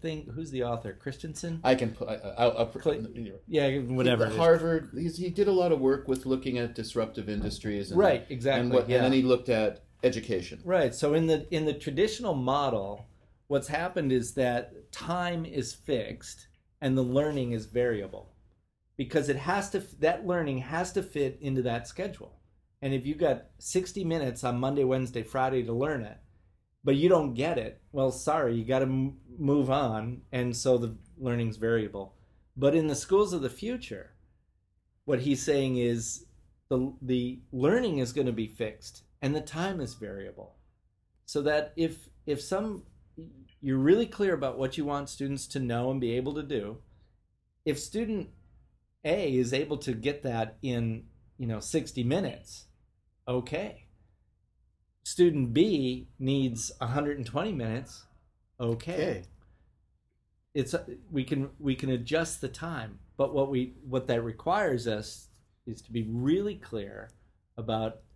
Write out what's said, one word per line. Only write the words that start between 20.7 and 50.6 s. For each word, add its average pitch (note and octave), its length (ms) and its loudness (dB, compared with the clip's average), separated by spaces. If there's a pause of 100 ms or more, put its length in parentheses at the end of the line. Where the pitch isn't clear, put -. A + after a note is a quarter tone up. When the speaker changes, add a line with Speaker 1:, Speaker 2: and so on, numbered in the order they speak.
Speaker 1:
to G3 60 0
fit C#3 400 -2
into C3+ 220 0
that A#2+ 240 -2
schedule. - 540 -10 (400)
And C3+ 120 -2
if C3 140 -2
you've D3+ 120 -4
got D#3 260 2 (160)
sixty F#3 420 -2
minutes D3+ 400 -2
on B2 160 0
Monday, C#3 240 2
Wednesday, B2+ 400 0
Friday C3 400 0
to A2+ 100 -4
learn C3+ 300 0
it, G#2+ 160 -12 (640)
but C#3 140 4
you D#3+ 120 6
don't D3+ 260 6
get D3+ 220 0
it, A2 240 -6 (120)
well, C3+ 180 2
sorry, C3 460 0
you A2+ 80 -2
gotta C3 220 2
m-, C3 300 0 (220)
move C#3 320 4
on, B2 520 -2 (100)
and B2 240 -2
so B2+ 200 4
the A2+ 200 0 (200)
learning's A#2 400 -2
variable. G#2+ 600 -2 (400)
But C#3 180 4
in D#3 140 4
the C#3 80 0
schools F#3+ 360 2
of E3 100 -2
the B2+ 60 -2
future, G#3 640 -8 (920)
what C3 160 2
he's C3+ 200 2
saying C3+ 360 4
is A#2+ 500 0 (420)
the, C3 320 0
the B2 420 -2 (100)
learning E3 460 2
is A#2+ 140 -2
gonna B2+ 200 0
be A2 160 -2
fixed - 560 -10 (160)
and C#3+ 160 -2
the D3+ 40 -2
time F3 400 -6
is A#2 140 -6
variable. G2 640 -12 (720)
So D3 160 -2
that D3+ 340 2
if, D#3+ 320 -2 (180)
if D3 140 0
some, G#3 420 -4 (800)
you're C3+ 140 2
really F#3 280 6
clear G3 280 0
about C3 240 -2
what C3+ 180 -4
you D#3 80 -2
want C#3+ 240 -4
students C#3 380 -6
to C#3 140 -4
know B2 320 0
and C3+ 80 -2
be A#2 160 0
able C3 180 -2
to D3+ 80 -6
do, A2 360 -4 (840)
if D3 140 -2
student A3 520 -6 (760)
A D#3+ 340 0
is B2 140 2
able D3 260 0
to C3 160 -4
get C#3 300 -4
that A2+ 380 -4